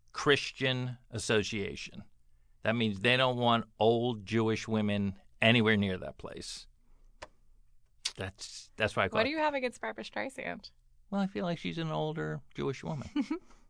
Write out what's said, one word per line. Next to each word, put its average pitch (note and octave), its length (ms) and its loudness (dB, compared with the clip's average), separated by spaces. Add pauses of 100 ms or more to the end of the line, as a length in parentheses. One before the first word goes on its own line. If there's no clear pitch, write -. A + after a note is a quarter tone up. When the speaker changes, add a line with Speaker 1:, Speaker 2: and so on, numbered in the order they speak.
(140)
Speaker 1:
Christian B2+ 840 0 (140)
Association. G2+ 920 -2 (600)
That A2 120 2
means A2 240 0
they A#2+ 180 4
don't B2+ 200 2
want A#2 280 4 (140)
old A#2 460 4
Jewish A2 420 0
women G#2 500 0 (240)
anywhere A2+ 360 6
near G2 220 0
that C#2+ 180 -10
place. - 500 -12 (1500)
That's, - 600 -10
that's G#2+ 180 0
why - 100 4
I - 40 0
call G#3+ 100 2
Speaker 2:
What A3+ 80 4
Speaker 1:
it - 20 0
Speaker 2:
do - 60 -2
you - 40 -2
have D4+ 140 2
against B3+ 260 -4
Barbra A3 240 -8
Streisand? - 680 -8 (380)
Speaker 1:
Well, G2+ 120 -2
I C3+ 60 2
feel G3 180 -4
like F3 140 -2
she's E3+ 180 -4
an D#3+ 140 -4
older D#3 500 -4 (140)
Jewish C#3 280 -4
woman. D#3 320 -6
Speaker 2:
<laughs> D4 240 -4 (300)